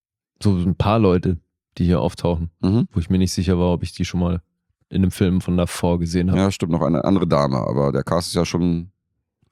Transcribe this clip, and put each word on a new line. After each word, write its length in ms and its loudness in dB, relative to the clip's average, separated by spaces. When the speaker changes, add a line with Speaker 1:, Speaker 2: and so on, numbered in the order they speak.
Speaker 1:
So 140 2
ein 200 0
paar 240 0
Leute, 380 2
die 60 0
hier 160 4
auftauchen, 520 -2
Speaker 2:
Mhm. 320 2
Speaker 1:
wo 80 0
ich 80 -8
mir 80 2
nicht 160 0
sicher 260 0
war, 140 2
ob 100 -2
ich 80 -6
die 140 -6
schon 160 -4
mal 200 -2
in 140 -2
einem 100 2
Film 300 0
von 160 -2
davor 420 0
gesehen 320 -2
habe. 80 2
Speaker 2:
Ja, 120 2
stimmt, 200 -6
noch 100 0
eine 220 0
andere 240 2
Dame, 300 2
aber 340 0
der 120 -2
Cast 260 -2
ist 60 -8
ja 100 2
schon 460 -2